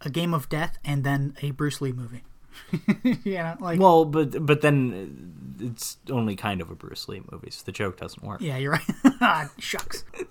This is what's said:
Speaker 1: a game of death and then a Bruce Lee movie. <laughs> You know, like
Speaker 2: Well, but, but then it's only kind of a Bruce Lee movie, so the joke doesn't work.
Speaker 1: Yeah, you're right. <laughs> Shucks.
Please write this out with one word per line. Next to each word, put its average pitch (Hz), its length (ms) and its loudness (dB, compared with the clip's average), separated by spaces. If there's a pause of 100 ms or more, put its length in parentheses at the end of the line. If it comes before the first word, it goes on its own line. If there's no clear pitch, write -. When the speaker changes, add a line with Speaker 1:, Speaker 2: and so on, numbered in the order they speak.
Speaker 1:
a 156 80 -6
game 170 220 0
of 151 160 0
death 160 360 -2
and 143 180 0
then 139 400 0
a 143 80 -2
Bruce 143 300 -2
Lee 135 120 -2
movie. 123 300 -10 (500)
<laughs> 196 300 0 (220)
You 196 140 -2
know, 165 220 -4
like 180 200 2
Speaker 2:
Well, 170 240 10
but, 151 420 0
but 147 160 6
then 92 1000 0
it's 117 360 -8 (140)
only 113 260 0
kind 98 240 -2
of 87 100 -8
a 90 40 -10
Bruce - 340 -14
Lee 101 220 -10
movie, - 200 -14
so - 160 -16
the 95 60 -8
joke 98 260 -4
doesn't - 240 -12
work. 101 180 -10
Speaker 1:
Yeah, 151 180 -4
you're 139 200 0 (420)
right. 160 340 2
<laughs> - 40 -20
Shucks. - 460 -6 (260)